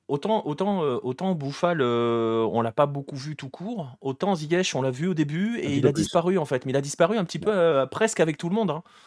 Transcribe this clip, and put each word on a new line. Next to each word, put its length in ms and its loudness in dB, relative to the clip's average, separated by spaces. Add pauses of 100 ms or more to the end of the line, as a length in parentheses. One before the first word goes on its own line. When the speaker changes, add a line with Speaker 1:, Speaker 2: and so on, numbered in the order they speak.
Speaker 1:
autant, 360 0
autant, 380 -2
euh, 180 0
autant 320 -4
Bouffal, 460 -2
euh, 720 2
on 100 2
l'a 120 -2
pas 140 4
beaucoup 280 -8
vu 220 -10
tout 120 -12
court, 520 -10
autant 340 -2
Ziyech, 400 0
on 60 0
l'a 100 0
vu 160 -4
au 60 0
début 420 0
Speaker 2:
Un 40 -4
Speaker 1:
et 20 -4
Speaker 2:
petit 160 -2
Speaker 1:
il 60 2
Speaker 2:
peu 40 6
Speaker 1:
a 60 6
Speaker 2:
plus. 100 0
Speaker 1:
disparu, 340 2
en 80 2
fait. 200 -2
Mais 80 0
il 20 2
a 60 4
disparu 360 2
un 60 2
petit 140 -6
Speaker 2:
Ouais. 80 -8
Speaker 1:
peu, 80 4
euh, 320 4
presque 340 0
avec 180 2
tout 120 -6
le 60 0
monde, 160 0
hein. 120 -8 (240)